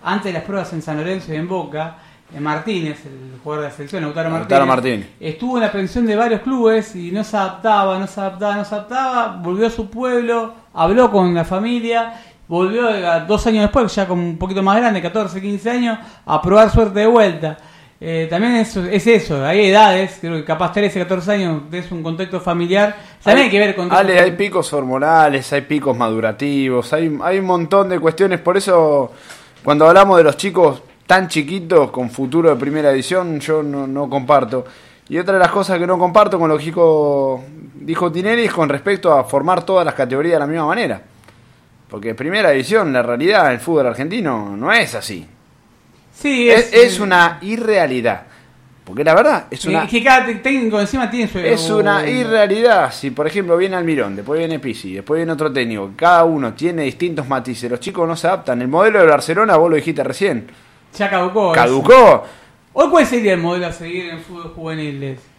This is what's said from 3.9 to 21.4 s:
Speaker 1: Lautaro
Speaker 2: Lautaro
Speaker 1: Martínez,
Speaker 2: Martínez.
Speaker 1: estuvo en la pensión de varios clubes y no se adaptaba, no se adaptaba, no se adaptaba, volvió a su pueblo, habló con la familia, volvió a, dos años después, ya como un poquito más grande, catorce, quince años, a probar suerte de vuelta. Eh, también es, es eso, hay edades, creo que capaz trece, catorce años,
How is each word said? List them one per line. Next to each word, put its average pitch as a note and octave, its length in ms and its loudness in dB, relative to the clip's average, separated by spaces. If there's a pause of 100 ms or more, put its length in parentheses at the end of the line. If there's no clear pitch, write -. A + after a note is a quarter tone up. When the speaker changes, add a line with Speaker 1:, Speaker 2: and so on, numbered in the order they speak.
Speaker 1:
Lautaro D#3+ 260 -6
Speaker 2:
Lautaro C#3 360 2
Speaker 1:
Martínez, B2+ 340 0
Speaker 2:
Martínez. D#3 340 -12
Speaker 1:
estuvo B3 240 -6
en A#3 60 0
la G#3 80 -2
pensión G3+ 340 -4
de A3 100 0
varios A3+ 260 0
clubes A3 540 0
y F3 160 -10
no G#3 120 -4
se - 140 -6
adaptaba, G3 600 0
no G3 80 -4
se F#3+ 140 -12
adaptaba, G3 380 -4
no G#3 80 -6
se G#3+ 100 -10
adaptaba, A#3 680 -4
volvió F3+ 260 -2
a A3+ 40 -2
su A3 180 -10
pueblo, A#3 640 -4 (220)
habló G#3 340 2
con F#3 240 2
la E3+ 120 0
familia, A#3 680 -4 (340)
volvió F#3+ 400 0
a, F3 340 0
dos G#3 260 -2
años G#3+ 160 2
después, G#3 320 0
ya G3 120 -2
como F3+ 160 -2
un E3+ 140 -6
poquito F#3+ 240 -4
más G3 160 4
grande, A3+ 240 0
catorce, F#3+ 400 -6
quince G3+ 300 -6
años, A#3+ 260 -2 (280)
a D3+ 160 -2
probar G#3 280 6
suerte G#3 300 2
de G#3+ 80 4
vuelta. E3+ 500 2 (440)
Eh, E3 280 -4
también G#3+ 280 0
es, A3 200 -2
es F#3 300 -2
eso, E3+ 380 2
hay F#3+ 200 2
edades, F#3+ 560 4
creo E3 140 -6
que D3+ 100 -6
capaz E3 260 -2
trece, G3+ 300 -2
catorce F3+ 320 -2
años, E3+ 380 -2